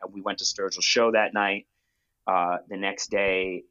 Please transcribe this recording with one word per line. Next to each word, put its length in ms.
We 100
went 180
to 60
Sturgill's 400
show 260
that 220
night. 340
Uh, 300
the 80
next 320
day, 600